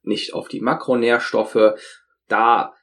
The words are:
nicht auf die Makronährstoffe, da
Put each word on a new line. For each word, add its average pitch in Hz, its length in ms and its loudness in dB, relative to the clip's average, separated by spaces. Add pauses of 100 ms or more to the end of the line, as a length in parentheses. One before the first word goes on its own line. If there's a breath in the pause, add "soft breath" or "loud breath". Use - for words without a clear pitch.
nicht - 300 -6
auf - 160 -10
die - 120 -10
Makronährstoffe, 117 1120 0 (540 loud breath)
da 113 440 2 (100)